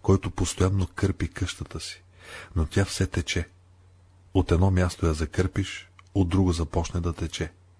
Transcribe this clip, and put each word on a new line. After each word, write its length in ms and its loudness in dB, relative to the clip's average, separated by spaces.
който 280 4
постоянно 640 0
кърпи 340 -2
къщата 520 -8
си, 220 -14
но 100 2
тя 180 2
все 220 -2
тече. 420 -4
От 180 4
едно 180 4
място 360 2
я 80 2
закърпиш, 760 -4
от 140 2
друго 240 4
започне 480 -2
да 120 -2
тече. 400 -6